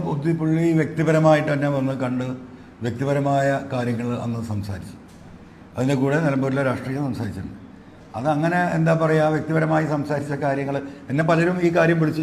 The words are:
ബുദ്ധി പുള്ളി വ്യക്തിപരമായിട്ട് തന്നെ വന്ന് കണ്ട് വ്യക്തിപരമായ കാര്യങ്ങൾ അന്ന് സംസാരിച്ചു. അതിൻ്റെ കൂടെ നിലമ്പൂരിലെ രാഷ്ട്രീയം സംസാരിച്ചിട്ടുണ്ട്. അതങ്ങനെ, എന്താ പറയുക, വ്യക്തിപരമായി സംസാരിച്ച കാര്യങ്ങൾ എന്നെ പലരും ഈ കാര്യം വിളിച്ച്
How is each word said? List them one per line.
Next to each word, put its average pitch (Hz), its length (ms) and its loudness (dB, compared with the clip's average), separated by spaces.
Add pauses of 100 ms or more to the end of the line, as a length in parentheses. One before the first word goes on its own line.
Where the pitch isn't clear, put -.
ബുദ്ധി 156 340 -2
പുള്ളി 160 260 2 (140)
വ്യക്തിപരമായിട്ട് 156 760 4
തന്നെ 143 240 0
വന്ന് 135 260 -2
കണ്ട് 127 240 -2 (560)
വ്യക്തിപരമായ 139 640 2 (260)
കാര്യങ്ങൾ 120 340 -2 (160)
അന്ന് 117 160 -4 (120)
സംസാരിച്ചു. 98 440 -6 (800)
അതിൻ്റെ 131 260 0
കൂടെ 139 220 2
നിലമ്പൂരിലെ 135 440 0
രാഷ്ട്രീയം 131 400 -4
സംസാരിച്ചിട്ടുണ്ട്. 101 480 -8 (640)
അതങ്ങനെ, 156 420 0 (160)
എന്താ 160 240 4
പറയുക, 156 340 4
വ്യക്തിപരമായി 156 600 0
സംസാരിച്ച 143 400 -2 (100)
കാര്യങ്ങൾ 139 320 0 (340)
എന്നെ 147 200 2
പലരും 170 260 4 (100)
ഈ - 100 6
കാര്യം 170 260 4
വിളിച്ച് 156 200 0